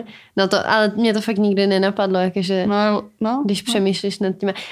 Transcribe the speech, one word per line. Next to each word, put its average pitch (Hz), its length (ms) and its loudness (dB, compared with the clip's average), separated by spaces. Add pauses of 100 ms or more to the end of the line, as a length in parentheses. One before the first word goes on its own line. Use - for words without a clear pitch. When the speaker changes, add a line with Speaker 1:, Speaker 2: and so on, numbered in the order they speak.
(380)
Speaker 1:
No 196 100 2
to, 196 220 0
ale 214 260 2
mě 226 180 2
to 214 80 0
fakt 214 160 -2
nikdy 202 300 2
nenapadlo, 196 520 2
jakože 185 480 0
Speaker 2:
No, 208 360 0 (180)
no, 233 240 -2
Speaker 1:
když 202 180 -2
Speaker 2:
no. 247 80 -6
Speaker 1:
přemýšlíš 196 480 -2
nad 190 120 -2
tím. 190 220 -4 (180)